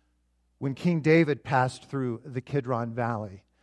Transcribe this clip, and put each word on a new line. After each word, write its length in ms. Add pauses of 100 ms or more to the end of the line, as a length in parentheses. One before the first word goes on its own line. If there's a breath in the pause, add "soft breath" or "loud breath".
(580)
when 160
King 260
David 440
passed 460
through 340
the 160
Kidron 540
Valley, 500 (180)